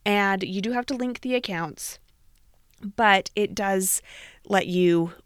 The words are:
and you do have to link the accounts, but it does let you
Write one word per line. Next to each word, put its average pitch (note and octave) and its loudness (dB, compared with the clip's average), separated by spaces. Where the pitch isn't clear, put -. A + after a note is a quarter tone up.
and G3 0
you F#3 -6
do A3 -4
have B3 -4
to C#4 -6
link B3 -6
the B3+ -2
accounts, F3 -6
but G3+ 4
it G#3 -2
does G3 0
let G3 0
you E3+ 2